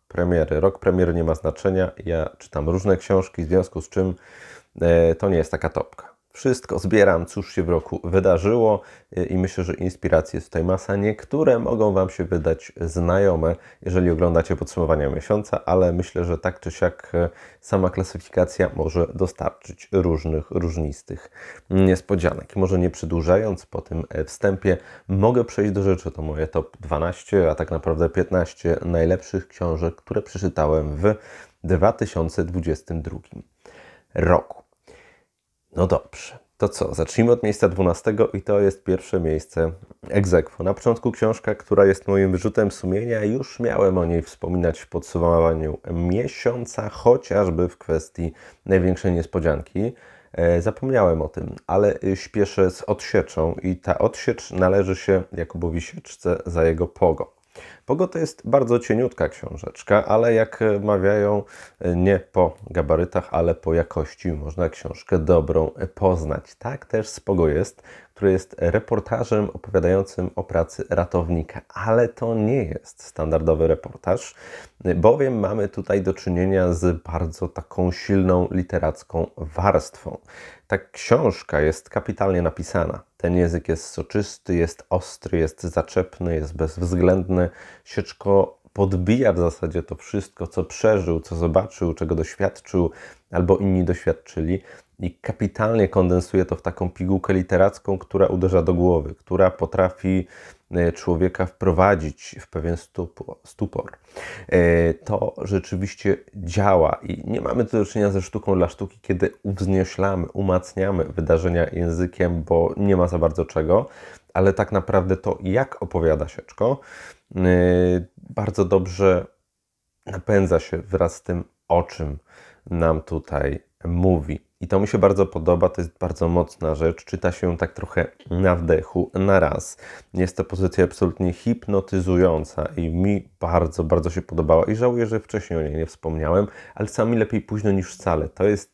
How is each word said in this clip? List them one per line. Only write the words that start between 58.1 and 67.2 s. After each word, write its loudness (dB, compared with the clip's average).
jest -6
bardzo 2
cieniutka -2
książeczka, -2
ale 4
jak 0
mawiają, 2
e, 0
nie 4
po 0
gabarytach, 0
ale 2
po -4
jakości -4
można -4
książkę -4
dobrą, 2
e, -8
poznać. -4
Tak -12
też -4
z -16
Pogo 0